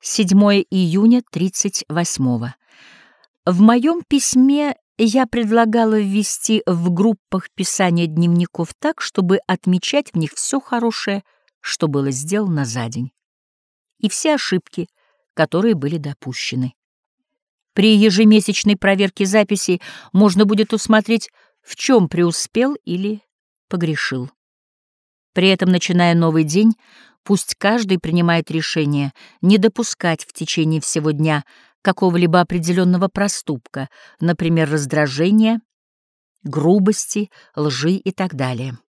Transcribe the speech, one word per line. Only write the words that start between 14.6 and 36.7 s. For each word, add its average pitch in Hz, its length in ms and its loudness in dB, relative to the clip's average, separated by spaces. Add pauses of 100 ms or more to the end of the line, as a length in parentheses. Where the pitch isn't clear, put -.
которые 180 420 0
были 147 220 -4
допущены. 131 760 -8 (1000)
При 214 240 4
ежемесячной 208 800 4
проверке 196 480 0
записей 196 560 0 (320)
можно 196 320 4
будет 214 260 0
усмотреть, 220 580 0 (320)
в - 140 -20
чём 220 320 2
преуспел 175 680 -2 (100)
или 196 360 -6 (460)
погрешил. 147 600 -4 (1040)
При 185 160 2
этом, 185 220 0
начиная 175 440 2
новый 160 300 2
день, 208 280 2 (500)
пусть - 320 -2
каждый 202 440 -2
принимает 170 520 0
решение 147 640 -2 (280)
не 196 160 4
допускать 190 680 -2
в - 80 -20
течение 160 480 -4
всего 156 300 -2
дня 151 340 -2 (360)
какого-либо 180 600 2
определённого 180 680 0
проступка, 151 840 -6 (300)
например, 165 500 0
раздражения, 156 920 0 (840)
грубости, 190 840 0 (260)